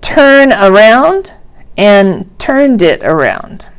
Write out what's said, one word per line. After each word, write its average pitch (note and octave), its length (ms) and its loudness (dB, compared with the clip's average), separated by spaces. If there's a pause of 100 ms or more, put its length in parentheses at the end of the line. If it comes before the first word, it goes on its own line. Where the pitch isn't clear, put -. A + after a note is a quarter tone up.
Turn C#4 500 2
around A3+ 800 0 (440)
and G3 640 0
turned C4+ 420 0
it D#3+ 220 0
around. - 640 -6 (120)